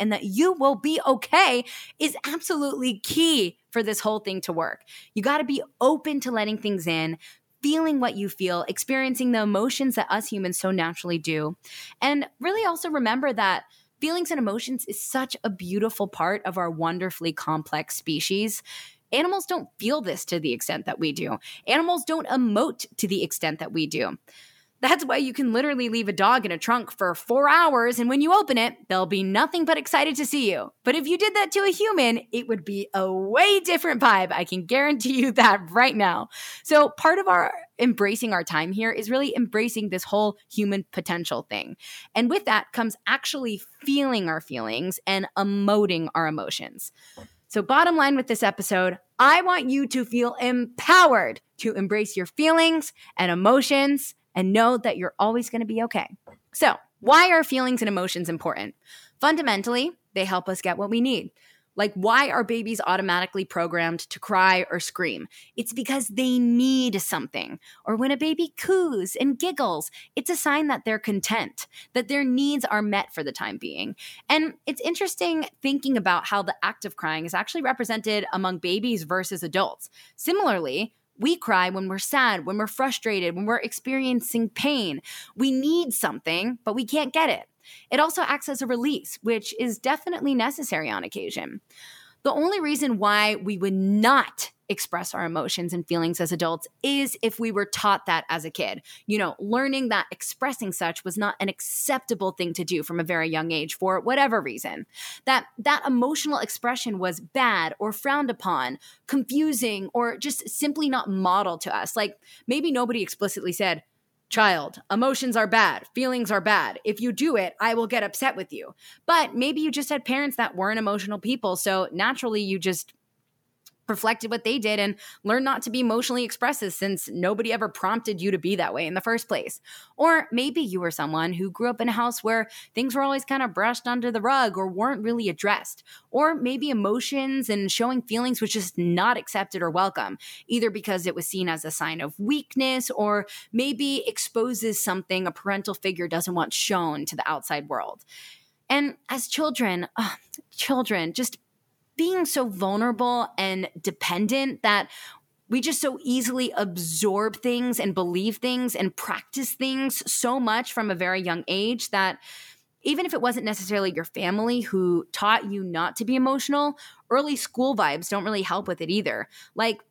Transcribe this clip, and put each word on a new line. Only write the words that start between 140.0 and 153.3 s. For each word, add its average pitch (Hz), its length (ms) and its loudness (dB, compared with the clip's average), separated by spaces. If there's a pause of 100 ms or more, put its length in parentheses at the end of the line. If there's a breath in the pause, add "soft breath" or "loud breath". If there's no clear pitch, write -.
either 226 240 0
because 202 340 -4
it 180 120 -2
was 165 100 -6
seen 185 220 -4
as 160 160 -4
a 156 60 -8
sign 160 300 -4
of 151 200 -8
weakness 262 680 -2
or 208 380 0 (260 loud breath)
maybe 277 540 0
exposes 226 760 -2
something 185 440 -2
a 170 60 -2
parental 196 420 -4
figure 180 320 -4
doesn't 165 300 -2
want 165 180 0
shown 160 520 -2
to 156 100 -8
the - 120 -4
outside 147 400 -4
world. 98 360 -6 (640 loud breath)
And 285 260 0 (120)
as 254 180 -6
children, 226 720 -2
ugh, 220 220 -2 (340)
children, 202 600 0
just - 240 -4 (580)
being 359 300 2
so 254 240 0
vulnerable 226 880 0